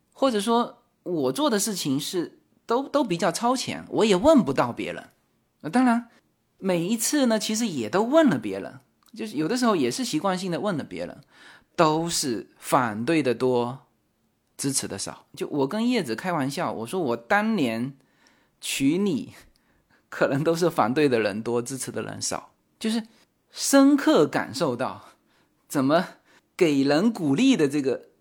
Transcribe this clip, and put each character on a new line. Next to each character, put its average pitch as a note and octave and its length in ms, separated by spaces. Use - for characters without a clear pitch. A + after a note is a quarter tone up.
或 C4+ 180
者 G#3 80
说 A#3 440
我 D#3+ 280
做 D4 180
的 G#3 100
事 G3 160
情 C#3+ 240
是 D#3 400
都， C4 220
都 D4 160
比 F3+ 140
较 F3+ 140
超 A#3+ 240
前， F2 340
我 D3 160
也 G#3 100
问 C4 280
不 C3+ 100
到 B2 180
别 F2 220
人。 - 160
那 C#3+ 80
当 A#3+ 140
然， A#3 260
每 F3+ 300
一 A#3 80
次 C4+ 300
呢， A3+ 120
其 G#3+ 160
实 A3+ 140
也 B2 220
都 F#3+ 140
问 C#4+ 260
了 C#3 100
别 G2 200
人， F#2 200
就 A2 140
是 G#2+ 80
有 D#3 120
的 A#3 100
时 B3 80
候 A3 100
也 B2 160
是 B3 140
习 D#3 120
惯 F#3 200
性 F#3 120
的 D#3 120
问 F#3+ 160
了 A2+ 80
别 F2 200
人， - 140
都 D#3+ 340
是 B2+ 480
反 A#2 460
对 D#3+ 180
的 B2+ 140
多， B2 520
支 C#3 160
持 G#2 160
的 F#2+ 100
少。 - 280
就 - 140
我 C#3 180
跟 A3 200
叶 B3 140
子 A#2+ 140
开 F#3 160
玩 C#3+ 180
笑， C#3+ 220
我 G#2 160
说 F#3 140
我 A#2+ 160
当 G#3 400
年 B2 400
娶 C#3+ 360
你， F#3 360
可 - 200
能 - 160
都 E3 120
是 E3+ 140
反 B2+ 240
对 D3 160
的 A#2+ 100
人 G#2 240
多， A#2 180
支 C3 160
持 - 140
的 A2 100
人 G#2+ 200
少。 - 320
就 A3+ 100
是 A3 140
深 C#4 460
刻 C4+ 300
感 A2 260
受 C3+ 220
到， A2 280
怎 C#3 160
么 D#3+ 240
给 D3 280
人 D#3 280
鼓 D#3 220
励 B3 220
的 D#3 120
这 C#3+ 140
个， C3 280